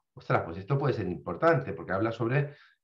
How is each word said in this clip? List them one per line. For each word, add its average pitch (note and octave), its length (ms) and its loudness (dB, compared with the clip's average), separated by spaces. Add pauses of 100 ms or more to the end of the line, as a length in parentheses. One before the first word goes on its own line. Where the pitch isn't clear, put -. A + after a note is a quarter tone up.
(160)
Ostras, A#2 280 0
pues E2+ 140 -8
esto C3+ 200 -2
puede C3+ 160 2
ser G2+ 140 -2
importante F2+ 640 2
porque F2+ 220 -6
habla G#2+ 180 2
sobre C3+ 440 0 (280)